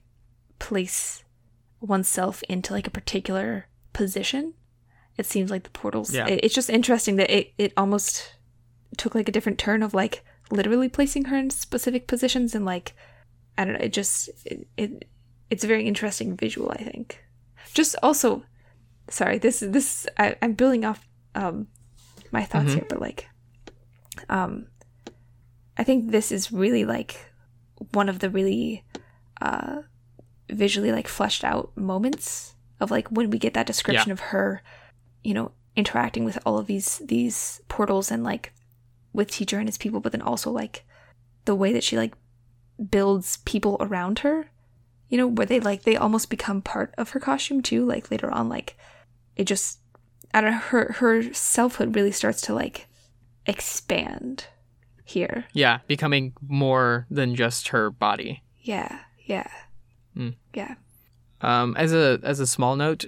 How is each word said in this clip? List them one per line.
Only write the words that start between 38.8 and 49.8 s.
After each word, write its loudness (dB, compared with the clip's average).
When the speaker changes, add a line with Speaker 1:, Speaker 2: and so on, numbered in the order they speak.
Speaker 1:
with 0
Teacher -4
and -2
his -6
people, -4
but -4
then -4
also, -2
like, -6
the 2
way 2
that 2
she, 0
like, 0
builds 4
people 0
around -2
her, 0
you 0
know, 4
where 2
they, 4
like, 0
they 6
almost 2
become -2
part -4
of -4
her -4
costume 0
too, 0
like, -2
later -4
on, 0
like, -8
it -2
just, -2